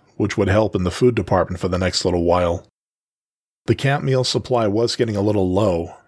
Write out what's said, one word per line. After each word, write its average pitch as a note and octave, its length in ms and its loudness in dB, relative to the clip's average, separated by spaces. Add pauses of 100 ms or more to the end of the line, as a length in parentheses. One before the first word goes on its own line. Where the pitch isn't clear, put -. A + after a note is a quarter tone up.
(160)
which - 200 -2
would G2+ 120 2
help G#2 260 2
in F#2 100 0
the F2+ 60 0
food B2 240 2
department F2+ 460 0
for F#2+ 80 -2
the F2+ 100 -2
next F2+ 260 -2
little F2 200 0
while. F2 420 2 (1000)
The A2+ 80 2
camp C#3 300 -2
meal C3 200 0
supply A#2 420 -2
was A2 300 0
getting A2+ 200 -2
a G2 60 0
little G2+ 300 0
low, F2+ 420 0 (140)